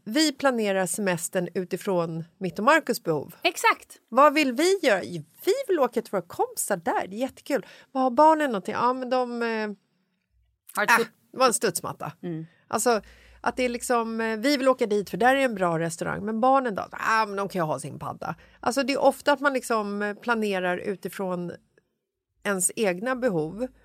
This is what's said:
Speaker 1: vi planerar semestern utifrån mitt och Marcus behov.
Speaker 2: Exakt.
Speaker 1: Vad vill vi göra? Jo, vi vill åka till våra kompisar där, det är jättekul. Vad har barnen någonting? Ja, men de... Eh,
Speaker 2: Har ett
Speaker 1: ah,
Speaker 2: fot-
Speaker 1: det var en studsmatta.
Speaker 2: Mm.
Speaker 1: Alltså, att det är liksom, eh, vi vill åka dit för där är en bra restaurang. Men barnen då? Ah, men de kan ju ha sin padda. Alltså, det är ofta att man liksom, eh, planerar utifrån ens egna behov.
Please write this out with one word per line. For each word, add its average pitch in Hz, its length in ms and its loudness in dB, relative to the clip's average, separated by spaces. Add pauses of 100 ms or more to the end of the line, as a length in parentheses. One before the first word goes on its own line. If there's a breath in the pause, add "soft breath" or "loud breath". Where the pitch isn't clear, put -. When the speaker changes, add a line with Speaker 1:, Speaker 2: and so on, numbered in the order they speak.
Speaker 1:
vi 294 280 2
planerar 214 540 0
semestern 180 680 -2
utifrån 175 720 -2 (140)
mitt 185 200 -6
och 208 60 -2
Marcus 294 380 2
behov. 151 400 -2
Speaker 2:
Exakt. - 540 0 (120)
Speaker 1:
Vad 277 260 6
vill 285 180 2
vi 359 300 2
göra? 214 220 4
Jo, 170 180 -8 (220)
vi 370 80 4 (160)
vill 359 120 2
åka 240 220 0
till - 100 -20
våra 190 100 0
kompisar 415 540 -4
där, 240 320 -2
det 190 80 -10
är 226 40 -6
jättekul. 262 460 -4 (260 loud breath)
Vad 262 100 0
har 262 80 2
barnen 302 400 6
någonting? 208 240 -4
Ja, 240 180 2
men 254 180 -8
de... 240 320 -2
Eh, 233 60 -2 (1300)
Speaker 2:
Har 208 80 0
ett 220 60 0
Speaker 1:
ah, 233 80 4
Speaker 2:
fot- 226 100 -2 (240)
Speaker 1:
det - 60 -10
var 262 80 4
en - 80 2
studsmatta. - 580 -4 (100)
Speaker 2:
Mm. 160 240 -8 (220 soft breath)
Speaker 1:
Alltså, 226 320 2 (400 soft breath)
att - 160 -4
det 262 80 -2
är 247 40 0
liksom, 233 520 -2
eh, 226 160 -4
vi 269 200 2
vill 262 120 2
åka 254 180 4
dit 202 240 -2
för 180 60 -4
där 247 200 4
är 277 80 2
en 240 100 0
bra 175 240 0
restaurang. 165 460 -4
Men 220 160 -4
barnen 254 340 2
då? - 80 -4 (100)
Ah, 220 340 0
men 202 100 -8
de 196 120 -4
kan 190 120 -6
ju 160 60 0
ha 143 140 -2
sin 139 180 -12
padda. - 360 -8 (260 soft breath)
Alltså, 247 220 0
det 254 100 -2
är - 80 -2
ofta 277 320 2
att 269 80 0
man 285 120 2
liksom, 214 500 -2
eh, 208 120 -4
planerar 202 640 -2
utifrån 185 760 -6 (920)
ens 196 320 -2
egna 220 400 0
behov. 196 500 -2 (180)